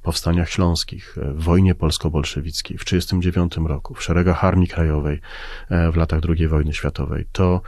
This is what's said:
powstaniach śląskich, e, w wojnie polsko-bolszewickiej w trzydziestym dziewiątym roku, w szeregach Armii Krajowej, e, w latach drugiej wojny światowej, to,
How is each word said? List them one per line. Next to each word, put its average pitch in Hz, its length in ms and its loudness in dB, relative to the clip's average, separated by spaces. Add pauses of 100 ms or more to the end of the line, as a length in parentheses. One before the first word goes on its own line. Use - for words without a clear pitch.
powstaniach 85 480 -2
śląskich, - 680 -2
e, 69 140 -6
w 78 100 -6
wojnie 90 320 6
polsko-bolszewickiej 78 1040 -2
w - 60 -10
trzydziestym 90 380 0
dziewiątym 85 440 0
roku, 73 280 -6
w - 80 -12
szeregach 87 420 2
Armii 92 240 4
Krajowej, 76 520 0 (500)
e, 82 220 4
w 80 40 0
latach 82 240 2
drugiej 82 280 2
wojny 76 240 2
światowej, 73 600 -4
to, 90 360 2